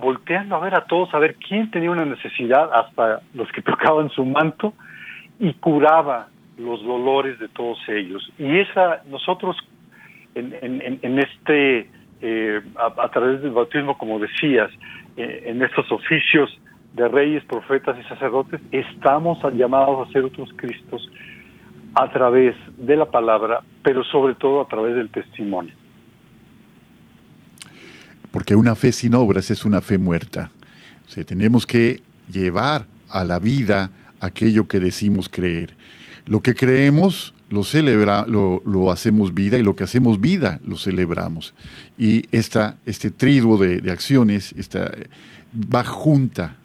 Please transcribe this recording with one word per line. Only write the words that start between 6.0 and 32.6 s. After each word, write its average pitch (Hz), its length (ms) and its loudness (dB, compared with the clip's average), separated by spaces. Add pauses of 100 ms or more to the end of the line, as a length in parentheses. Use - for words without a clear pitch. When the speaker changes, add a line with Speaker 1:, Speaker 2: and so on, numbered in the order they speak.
Speaker 1:
los 117 240 -8
dolores 127 560 -2
de 110 80 -10
todos 120 320 -8 (100)
ellos. 98 400 -6 (100)
Y 151 200 0
esa, 185 500 0
nosotros 175 480 -4 (800)
en, 120 180 -10 (100)
en, 127 200 -8
en, 131 180 -8
en 127 200 -2
este, 139 680 0 (320)
eh, 110 400 -4 (160)
a, 117 280 -2
a 120 60 -4
través 127 300 0
del 139 120 -6
bautismo, 139 440 -2
como 110 220 -6
decías, 110 500 0 (480)
eh, 120 320 -12
en 120 140 -6
estos 127 300 -2
oficios 147 560 0 (460)
de 120 120 0
reyes, 143 380 0
profetas 131 540 -4
y 117 100 -18
sacerdotes, 131 600 -4
estamos 151 680 -2 (160)
llamados 131 540 2
a - 40 -20
ser 135 120 2
otros 131 320 -10
Cristos - 500 -12 (880)
a 131 160 2
través 127 440 4 (240)
de 131 180 2
la 156 80 2
palabra, 113 560 0 (220)
pero 131 220 0
sobre 135 300 0
todo 139 280 0
a 127 60 -6
través 113 260 -2
del 113 160 -4
testimonio. 95 640 -8 (2500)
Speaker 2:
Porque 101 260 2
una 117 180 6
fe 123 180 2
sin 120 220 0
obras 98 360 2
es 104 160 -2
una 101 160 2
fe 98 160 0
muerta. 87 520 -2 (560)
O - 40 -20
sea, - 140 -10
tenemos 107 420 2
que 120 340 2 (320)
llevar 95 540 -2 (240)